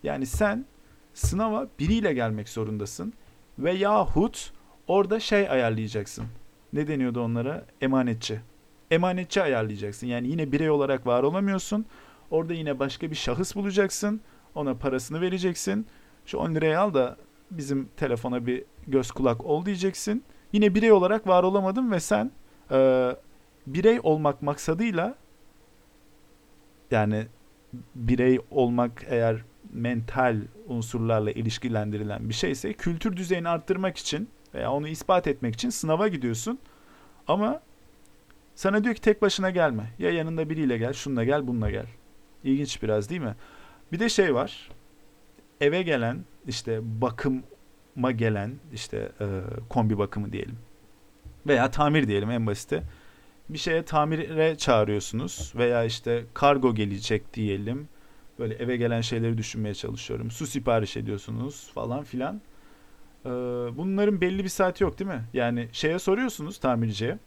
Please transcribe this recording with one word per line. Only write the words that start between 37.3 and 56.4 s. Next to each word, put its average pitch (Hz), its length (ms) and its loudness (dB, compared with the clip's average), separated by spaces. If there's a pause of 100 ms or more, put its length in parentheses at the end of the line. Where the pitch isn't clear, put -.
sana 202 280 2
diyor 254 120 2
ki, - 60 -14
"Tek 214 200 4
başına 196 280 2
gelme. 127 500 0
Ya 175 120 2
yanında 160 380 -2
biriyle 147 280 0
gel, 117 160 -2
şununla 131 300 -2
gel, 139 240 2
bununla 113 240 -2
gel." 104 140 -6 (580)
İlginç 135 400 0
biraz 107 260 0
değil 175 120 -4
mi? 113 140 -4 (560)
Bir 170 80 -4
de 226 100 2
şey 175 260 4
var. - 340 -4 (920)
Eve 151 200 4
gelen, 147 440 -2 (220)
işte 113 360 -4
bakıma 123 1300 -4
gelen, 113 420 0 (200)
işte, - 380 -8 (100)
e, 104 40 -4 (440)
kombi 110 280 2
bakımı 101 360 -2
diyelim. 113 240 -8 (880)
Veya 131 240 4
tamir 147 360 4
diyelim 101 240 0
en 117 160 0
basiti. 110 360 -4 (640)
Bir 156 80 -10
şeye 160 280 -2
tamire 156 720 2
çağırıyorsunuz 110 1000 0
veya 120 300 2
işte 117 480 -2
kargo 131 420 4